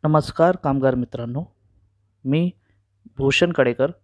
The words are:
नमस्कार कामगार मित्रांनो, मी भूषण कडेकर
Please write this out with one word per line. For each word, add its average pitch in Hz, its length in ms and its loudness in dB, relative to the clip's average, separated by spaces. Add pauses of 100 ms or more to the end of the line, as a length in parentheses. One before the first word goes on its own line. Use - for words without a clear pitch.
नमस्कार 156 500 2
कामगार 135 400 0
मित्रांनो, 123 480 -6 (800)
मी 160 260 0 (640)
भूषण 139 340 2
कडेकर 131 400 0 (120)